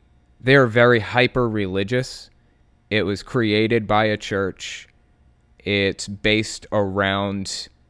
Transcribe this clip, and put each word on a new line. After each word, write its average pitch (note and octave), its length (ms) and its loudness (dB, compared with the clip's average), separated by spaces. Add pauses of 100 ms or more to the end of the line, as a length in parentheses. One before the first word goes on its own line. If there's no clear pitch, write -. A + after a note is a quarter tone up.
(420)
they C3 140 4
are C3 120 6
very A#2+ 320 4
hyper-religious. A2+ 1300 -2 (600)
It G#2 140 0
was G2 200 -4
created A2 640 0
by G#2+ 180 2
a G#2+ 120 0
church. - 720 -6 (720)
It's G2 480 -2
based G#2+ 640 -2
around G2 960 -2 (200)